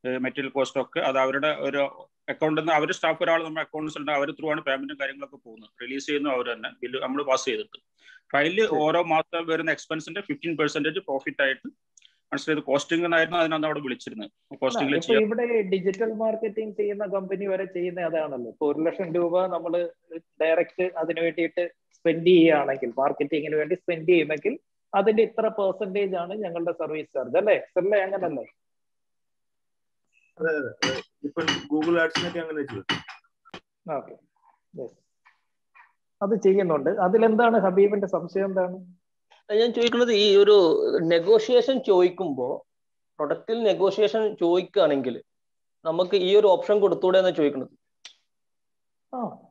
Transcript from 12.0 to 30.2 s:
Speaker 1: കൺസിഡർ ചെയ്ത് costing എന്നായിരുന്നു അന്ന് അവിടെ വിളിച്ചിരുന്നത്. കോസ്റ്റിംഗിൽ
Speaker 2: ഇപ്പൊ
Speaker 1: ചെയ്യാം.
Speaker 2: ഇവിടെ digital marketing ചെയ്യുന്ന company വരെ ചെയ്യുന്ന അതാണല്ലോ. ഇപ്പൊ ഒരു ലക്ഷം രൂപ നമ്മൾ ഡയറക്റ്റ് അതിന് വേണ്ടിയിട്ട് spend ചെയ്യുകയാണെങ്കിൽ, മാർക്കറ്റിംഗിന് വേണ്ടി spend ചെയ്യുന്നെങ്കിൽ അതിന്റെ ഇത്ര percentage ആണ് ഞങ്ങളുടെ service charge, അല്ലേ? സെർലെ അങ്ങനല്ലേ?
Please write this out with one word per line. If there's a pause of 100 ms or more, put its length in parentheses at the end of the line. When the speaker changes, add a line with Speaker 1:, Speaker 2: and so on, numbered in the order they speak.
Speaker 1:
കൺസിഡർ
ചെയ്ത്
costing
എന്നായിരുന്നു
അന്ന്
അവിടെ
വിളിച്ചിരുന്നത്.
കോസ്റ്റിംഗിൽ
Speaker 2:
ഇപ്പൊ
Speaker 1:
ചെയ്യാം.
Speaker 2:
ഇവിടെ
digital
marketing
ചെയ്യുന്ന
company
വരെ
ചെയ്യുന്ന
അതാണല്ലോ.
ഇപ്പൊ
ഒരു
ലക്ഷം
രൂപ
നമ്മൾ (260)
ഡയറക്റ്റ് (120)
അതിന്
വേണ്ടിയിട്ട് (220)
spend
ചെയ്യുകയാണെങ്കിൽ,
മാർക്കറ്റിംഗിന്
വേണ്ടി
spend
ചെയ്യുന്നെങ്കിൽ (360)
അതിന്റെ
ഇത്ര
percentage
ആണ്
ഞങ്ങളുടെ
service
charge,
അല്ലേ?
സെർലെ
അങ്ങനല്ലേ? (2000)